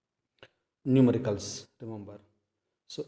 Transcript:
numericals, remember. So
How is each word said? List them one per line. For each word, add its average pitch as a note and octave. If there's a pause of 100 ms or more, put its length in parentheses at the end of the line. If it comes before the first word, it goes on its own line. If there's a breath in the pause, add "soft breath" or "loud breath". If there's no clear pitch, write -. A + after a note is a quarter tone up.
(880)
numericals, A#2+ (140)
remember. G#2 (720)
So -